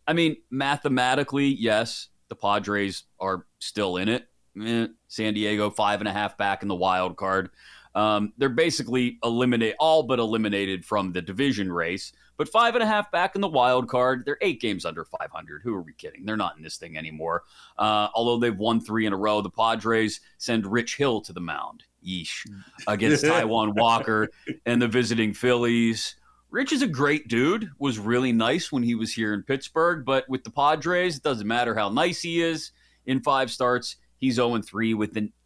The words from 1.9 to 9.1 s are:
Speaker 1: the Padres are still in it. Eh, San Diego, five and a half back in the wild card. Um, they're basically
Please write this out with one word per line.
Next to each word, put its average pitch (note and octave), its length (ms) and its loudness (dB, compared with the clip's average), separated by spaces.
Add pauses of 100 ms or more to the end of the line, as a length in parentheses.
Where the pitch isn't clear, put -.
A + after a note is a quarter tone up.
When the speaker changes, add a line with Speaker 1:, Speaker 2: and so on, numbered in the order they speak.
Speaker 1:
the - 60 -12
Padres G2+ 720 -2 (160)
are F#2+ 260 -4 (140)
still F#2+ 360 -2
in F#2+ 120 0
it. A#2+ 180 -2 (340)
Eh, A2+ 280 -2 (180)
San G#2+ 280 -2
Diego, G#2 360 0
five G#2 300 0
and G#2 80 -4
a F#2+ 40 -2
half G2+ 240 -4
back G2 260 -2
in G#2 60 -6
the G2 60 -2
wild F#2 420 0
card. F#2+ 340 -2 (440)
Um, G#2 420 2
they're C3+ 140 0
basically A#2+ 720 0